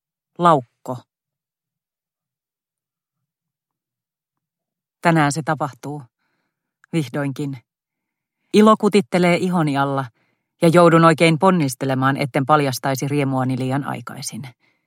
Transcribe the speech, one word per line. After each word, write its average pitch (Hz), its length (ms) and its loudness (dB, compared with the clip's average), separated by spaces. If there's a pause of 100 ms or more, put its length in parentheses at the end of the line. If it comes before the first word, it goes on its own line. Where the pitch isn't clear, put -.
(380)
Laukko. 143 600 0 (4000)
Tänään 160 320 2
se 156 120 -8
tapahtuu. 143 580 -8 (920)
Vihdoinkin. 143 680 -6 (960)
Ilo 214 260 6
kutittelee 180 560 0
ihoni 165 420 -2
alla, 139 260 -4 (580)
ja 170 60 4
joudun 165 360 6
oikein 165 340 4
ponnistelemaan, 135 760 0
etten 139 300 -4
paljastaisi 139 640 -2
riemuani 131 500 -2
liian 131 260 -4
aikaisin. 120 580 -12 (440)